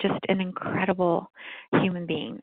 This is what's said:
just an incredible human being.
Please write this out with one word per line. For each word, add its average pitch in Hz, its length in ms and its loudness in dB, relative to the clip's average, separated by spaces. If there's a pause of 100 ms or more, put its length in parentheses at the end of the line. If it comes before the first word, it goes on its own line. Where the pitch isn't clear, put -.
just 190 280 0
an 190 120 2
incredible 185 920 0 (520)
human 175 240 0
being. 160 360 -6